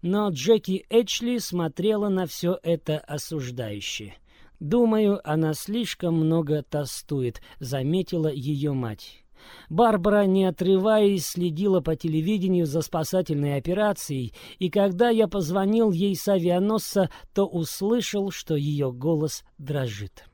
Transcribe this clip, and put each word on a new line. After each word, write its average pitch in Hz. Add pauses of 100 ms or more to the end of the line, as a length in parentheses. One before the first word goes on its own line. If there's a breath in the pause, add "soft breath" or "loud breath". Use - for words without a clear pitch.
но 202
Джеки 185
Эчли 240
смотрела 202
на 185
все 175
это 160
осуждающе. 123 (440 soft breath)
"Думаю, 214
она 156
слишком 190
много 160
тостует", 139 (180 loud breath)
заметила 156
ее 143
мать. 120 (460 loud breath)
Барбара, 208
не 190
отрываясь, 190
следила 180
по 156
телевидению 175
за 151
спасательной 151
операцией, 151 (240 loud breath)
и 180
когда 202
я 220
позвонил 196
ей 185
с -
авианосца, 190 (240 loud breath)
то 196
услышал, 196
что -
ее 143
голос 147 (160)
дрожит. 127